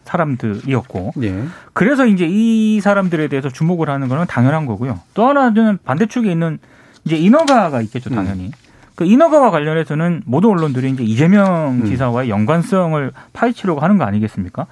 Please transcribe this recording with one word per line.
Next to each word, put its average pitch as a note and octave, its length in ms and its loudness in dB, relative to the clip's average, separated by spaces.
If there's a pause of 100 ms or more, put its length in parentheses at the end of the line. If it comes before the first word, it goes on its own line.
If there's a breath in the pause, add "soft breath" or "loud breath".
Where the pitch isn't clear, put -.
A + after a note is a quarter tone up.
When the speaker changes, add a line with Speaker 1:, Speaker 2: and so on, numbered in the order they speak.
Speaker 1:
사람들이었고, B2 1080 -4 (100)
Speaker 2:
예. G2 200 -4 (300 loud breath)
Speaker 1:
그래서 C4 320 2
이제 F#3 240 2
이 A3 520 0
사람들에 F3+ 480 0
대해서 C#3 200 -4
주목을 D#3+ 400 -2
하는 C#3 200 -4
거는 D3+ 160 -2
당연한 D3 400 0
거고요. A2+ 340 -6 (140)
또 A3+ 140 2
하나는 A#3 580 2
반대쪽에 G#3+ 440 -2
있는 E3 300 -2 (460 soft breath)
이제 D#3+ 100 -2
인허가가 G#3 680 4
있겠죠, A#2+ 280 -8
Speaker 2:
음. C3+ 60 -4
Speaker 1:
당연히. F#2+ 360 -6 (440 soft breath)
그 E3+ 100 -2
인허가와 C#4 460 4
관련해서는 D#3 720 -2
모든 E3 240 2
언론들이 C#3+ 400 0
이제 C3 140 -4
이재명 D#3 800 2
Speaker 2:
음. - 20 0
Speaker 1:
지사와의 A#2+ 440 -2
연관성을 D#3 840 0 (200 loud breath)
파헤치려고 G3+ 480 -2
하는 F#3+ 180 2
거 E3 60 2
아니겠습니까? G#2 680 -4